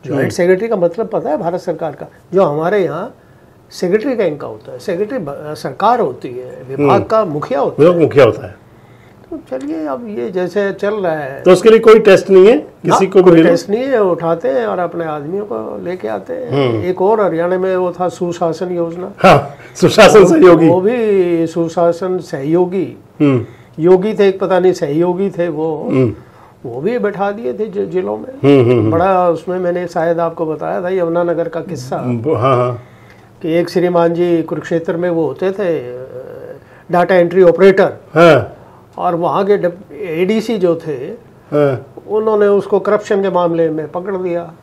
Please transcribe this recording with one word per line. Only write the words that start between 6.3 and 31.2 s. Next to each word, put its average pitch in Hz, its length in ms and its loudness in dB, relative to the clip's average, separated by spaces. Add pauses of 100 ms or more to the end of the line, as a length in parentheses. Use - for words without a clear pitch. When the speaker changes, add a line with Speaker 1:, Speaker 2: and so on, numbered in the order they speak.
Speaker 1:
विभाग 139 220 0
Speaker 2:
हम्म। 196 140 2
Speaker 1:
का 220 200 0
मुखिया 160 360 -4
होता 180 220 0
Speaker 2:
विभाग 175 140 6
Speaker 1:
है। 165 60 2
Speaker 2:
मुखिया 139 220 4
होता 107 220 0
है। 92 80 -16 (760)
Speaker 1:
तो 320 80 -12 (120)
चलिए, 294 360 -8
अब 240 320 -8
ये 240 120 -6
जैसे 185 420 -2
चल 202 220 -4
रहा 185 180 -4
है 139 300 -8
Speaker 2:
तो 175 80 4
उसके 185 200 6
लिए 220 80 8
कोई 226 200 8
टेस्ट 190 320 4
नहीं 185 160 8
है, 262 120 6
किसी - 480 -2
Speaker 1:
ना, 185 60 -8
Speaker 2:
को 190 100 6
भी - 0 -
Speaker 1:
कोई 175 140 8
Speaker 2:
ले 160 60 6
लो। - 80 4
Speaker 1:
टेस्ट - 200 -2
नहीं 233 120 -2
है, 262 200 0
उठाते 170 460 -2
हैं 254 180 -2
और 196 120 -4
अपने 170 260 -6
आदमियों 156 400 -8
को 196 400 -10
लेके 185 240 -8
आते - 240 -8
हैं। 135 360 -2
Speaker 2:
हम्म। 113 140 -2
Speaker 1:
एक 180 200 -4
और 214 180 2
हरियाणा 175 380 0
में 185 180 -2
वो 180 160 -2
था 180 160 -4
सुशासन 170 640 -6
योजना। 170 480 -6
Speaker 2:
हाँ, 165 360 4 (260)
सुशासन 202 380 8
Speaker 1:
वो, 180 100 10
Speaker 2:
सहयोगी। 165 400 6
Speaker 1:
वो 180 120 2
भी 190 680 0
सुशासन 170 720 -2
सहयोगी। 165 800 -2 (220)
Speaker 2:
हम्म। 131 260 2 (320)
Speaker 1:
योगी 185 360 4
थे, 196 140 4
एक 190 120 4
पता 180 200 0
नहीं 180 120 2
सहयोगी 175 580 -2
थे 175 180 -4
वो। 156 400 -6
Speaker 2:
हम्म। 131 260 0 (520)
Speaker 1:
वो 120 140 -10
भी 226 180 -2
बैठा 202 320 -4
दिए 240 220 -8
थे 214 140 -6
जि-, 190 200 -6
जिलों 180 320 -4
में। - 120 -12 (140)
Speaker 2:
हम्म, 135 260 6
हम्म, 120 100 4
हम्म। 107 100 0
Speaker 1:
बड़ा 180 380 2
उसमें 175 300 -4
मैंने 175 280 -4
शायद 170 340 -2
आपको 165 260 -4
बताया 160 360 -6
था 180 60 -6
यमुनानगर 170 600 -2